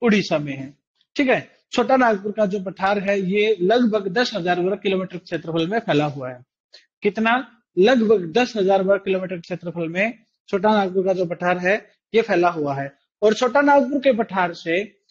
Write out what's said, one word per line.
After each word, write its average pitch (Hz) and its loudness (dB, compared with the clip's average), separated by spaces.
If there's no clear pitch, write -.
उड़ीसा 196 2
में 143 -6
है, 135 -14
ठीक 277 0
है। 180 -2
छोटा 247 2
नागपुर 220 0
का 214 0
जो 196 -4
पठार 190 -2
है, 196 -2
ये 208 0
लगभग 208 2
दस 233 -2
हजार 175 -2
वर्ग 190 -2
किलोमीटर 185 -4
क्षेत्रफल 165 -4
में 214 -4
फैला 156 0
हुआ 135 -8
है। 123 -16
कितना? 226 0
लगभग 208 4
दस 240 0
हजार 196 2
वर्ग 196 2
किलोमीटर 185 -4
क्षेत्रफल 170 -8
में 202 -4
छोटा 202 0
नागपुर 190 0
का 190 2
जो 180 -2
पठार 175 -2
है, 190 -2
ये 220 4
फैला 175 2
हुआ 147 -2
है। 139 -8
और 214 4
छोटा 254 2
नागपुर 285 4
के 254 4
पठार 185 -2
से 175 -4